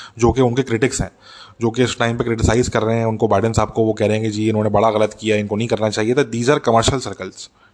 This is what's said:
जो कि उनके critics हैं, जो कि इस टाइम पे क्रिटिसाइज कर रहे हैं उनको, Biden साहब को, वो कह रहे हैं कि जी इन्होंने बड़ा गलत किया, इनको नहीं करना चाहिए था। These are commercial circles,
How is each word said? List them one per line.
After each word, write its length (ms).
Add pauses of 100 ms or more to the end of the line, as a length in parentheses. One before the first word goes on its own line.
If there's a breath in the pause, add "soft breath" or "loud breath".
(180 loud breath)
जो 140
कि 100
उनके 200
critics 380
हैं, 100 (500 loud breath)
जो 100
कि 140
इस 140
टाइम 200
पे 60
क्रिटिसाइज 440
कर 140
रहे 160
हैं 80
उनको, 220
Biden 240
साहब 180
को, 140
वो 80
कह 140
रहे 100
हैं 100
कि 40
जी 180
इन्होंने 220
बड़ा 200
गलत 300
किया, 160
इनको 200
नहीं 120
करना 220
चाहिए 240
था। 160
These 180
are 200
commercial 320
circles, 500 (240 soft breath)